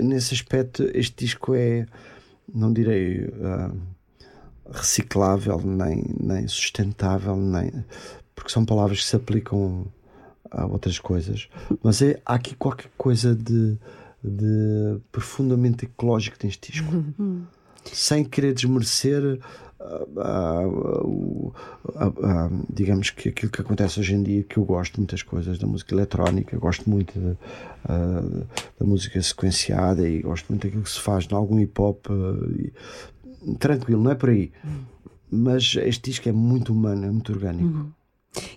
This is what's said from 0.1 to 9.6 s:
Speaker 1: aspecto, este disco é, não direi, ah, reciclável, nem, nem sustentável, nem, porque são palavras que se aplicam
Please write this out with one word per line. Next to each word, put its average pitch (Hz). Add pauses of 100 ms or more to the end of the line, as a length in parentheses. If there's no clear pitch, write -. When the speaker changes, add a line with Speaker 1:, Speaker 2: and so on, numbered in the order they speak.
Speaker 1:
aspecto, 131 (120)
este 123
disco -
é, 117 (640)
não 110
direi, 95 (140)
ah, 92 (1000)
reciclável, 98
nem, 92 (160)
nem 98
sustentável, 98
nem, 90 (640)
porque -
são 113
palavras 104
que -
se -
aplicam 98 (640)